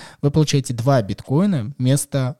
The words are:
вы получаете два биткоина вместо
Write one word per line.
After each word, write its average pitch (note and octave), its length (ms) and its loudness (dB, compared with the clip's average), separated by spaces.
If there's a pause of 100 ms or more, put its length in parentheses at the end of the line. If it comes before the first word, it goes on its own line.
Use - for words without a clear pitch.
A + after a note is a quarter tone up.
(200)
вы D3 100 0
получаете C#3+ 440 0
два B2 260 2
биткоина C3 800 -2
вместо C3 600 0